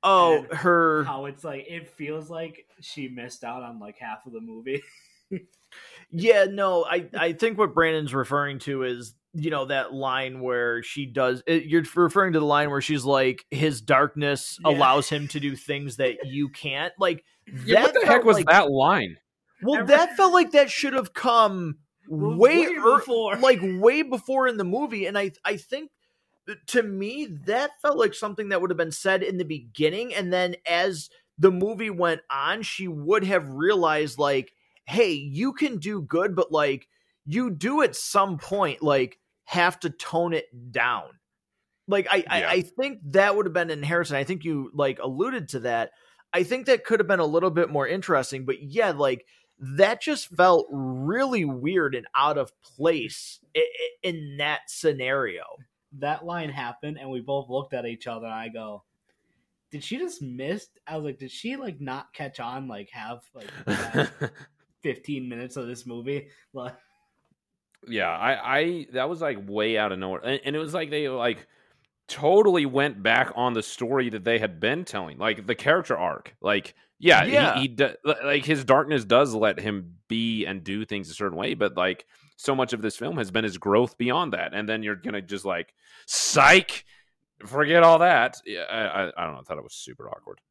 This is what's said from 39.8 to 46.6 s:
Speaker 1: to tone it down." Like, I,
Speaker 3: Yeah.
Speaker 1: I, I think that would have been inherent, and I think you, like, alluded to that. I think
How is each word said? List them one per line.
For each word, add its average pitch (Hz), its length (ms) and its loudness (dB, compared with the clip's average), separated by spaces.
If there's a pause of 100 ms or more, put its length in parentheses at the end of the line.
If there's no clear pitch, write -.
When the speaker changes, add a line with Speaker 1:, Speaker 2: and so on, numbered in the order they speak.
Speaker 1:
to 165 100 -4
tone 170 420 -2
it 123 380 -8
down." 110 480 -2 (680)
Like, 196 240 0
I, 196 180 2
Speaker 3:
Yeah. 175 200 0
Speaker 1:
I, - 40 2
I 185 80 2
think 254 380 -6 (120)
that 196 240 4
would 208 100 2
have 170 80 -4
been 170 160 0
inherent, 156 400 -2
and 143 80 -2
I 139 60 -2
think 165 200 -6
you, 147 300 -4
like, 139 260 -2
alluded 170 500 -4
to 135 120 -8
that. 117 300 -2 (420)
I 180 100 2
think 247 220 -4